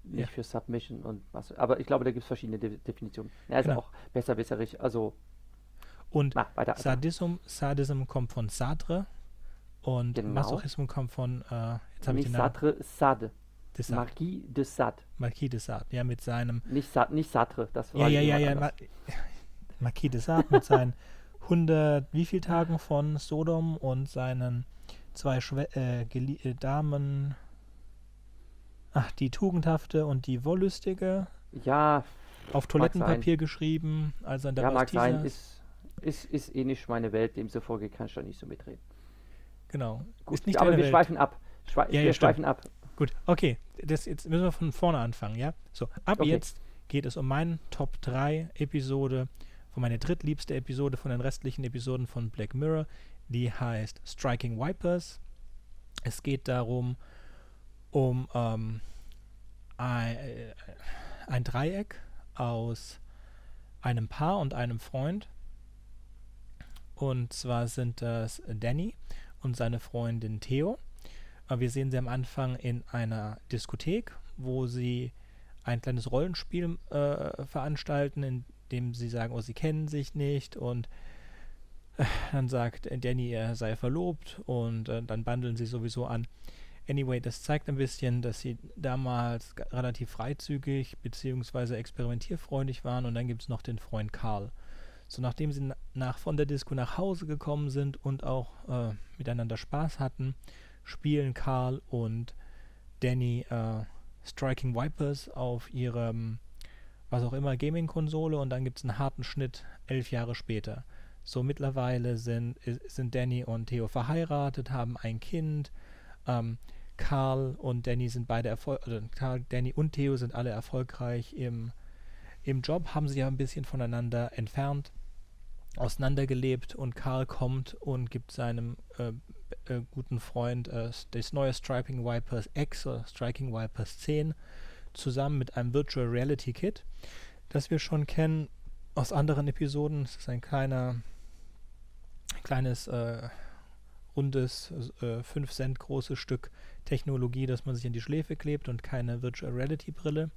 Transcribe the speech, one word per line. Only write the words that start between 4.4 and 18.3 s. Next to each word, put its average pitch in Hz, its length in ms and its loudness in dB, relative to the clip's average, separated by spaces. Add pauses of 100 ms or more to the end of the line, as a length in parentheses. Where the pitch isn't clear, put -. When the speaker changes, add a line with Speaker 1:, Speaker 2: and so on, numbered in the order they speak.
Speaker 1:
also 113 340 2 (960)
Speaker 2:
Und 143 240 4
Speaker 1:
na, 117 220 4
weiter, 117 160 2
weiter. - 100 -2
Speaker 2:
Sadism, 160 520 2 (120)
Sadism 139 600 2
kommt 123 260 0
von 113 160 0
Sartre 160 580 0 (760)
und 120 320 2
Speaker 1:
Genau. 107 160 0
Speaker 2:
Masochismus 135 580 2
kommt 127 240 -2
von... 127 300 -2
Äh, - 20 -12
jetzt - 60 -14
hab 117 300 -2 (280)
ich 131 60 4
Speaker 1:
Nicht 139 140 2
Speaker 2:
den 120 40 0
Namen. 120 100 4
Speaker 1:
Sartre, 143 400 4
Sade. 120 480 4 (460)
Speaker 2:
De - 80 -2
Sade. 120 160 2
Speaker 1:
Marquis 160 480 -2
de 135 160 2
Sade. - 380 0 (140)
Speaker 2:
Marquis 123 320 0
de 117 120 -2
Sade, 110 300 -4
ja, 123 120 0
mit 123 180 0
seinem 120 480 0
Speaker 1:
Nicht 135 240 0
Sa-, 120 160 6
nicht 156 220 2
Sartre, 117 420 4
das - 200 -2
Speaker 2:
Ja, 143 80 2
Speaker 1:
war 147 80 10
Speaker 2:
ja, 147 120 10
ja, 147 180 8